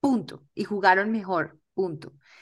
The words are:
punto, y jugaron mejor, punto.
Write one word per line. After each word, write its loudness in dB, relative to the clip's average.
punto, -2
y -6
jugaron 4
mejor, -4
punto. -6